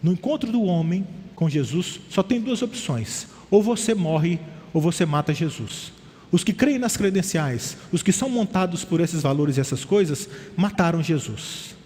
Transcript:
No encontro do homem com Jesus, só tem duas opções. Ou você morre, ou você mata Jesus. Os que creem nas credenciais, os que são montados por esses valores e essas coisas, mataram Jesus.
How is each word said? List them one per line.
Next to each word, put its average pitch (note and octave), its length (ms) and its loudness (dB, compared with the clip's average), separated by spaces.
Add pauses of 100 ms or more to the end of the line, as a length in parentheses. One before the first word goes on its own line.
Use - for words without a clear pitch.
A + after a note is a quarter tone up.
No E3+ 100 4
encontro B3+ 380 -2
do A#3 120 2
homem F3 440 0 (280)
com E3 140 0
Jesus, C#3+ 600 -2
só - 140 0
tem A#3 180 0
duas A#3 220 -2
opções. - 680 -4 (220)
Ou G#3 120 8
você A3+ 320 0
morre, E3 440 2 (340)
ou D#3+ 80 4
você E3+ 240 2
mata D3 300 2
Jesus. - 580 -6 (380)
Os - 140 4
que G#3+ 80 0
creem C4+ 260 2
nas B3 160 0
credenciais, E3+ 840 0 (120)
os F3 120 0
que F#3+ 100 4
são C4+ 160 2
montados F#3+ 560 0
por E3 160 0
esses E3 220 0
valores C#3+ 340 2
e C#3 40 2
essas C3+ 220 -2
coisas, F#3 460 0 (260)
mataram E3+ 480 2
Jesus. - 720 -4 (120)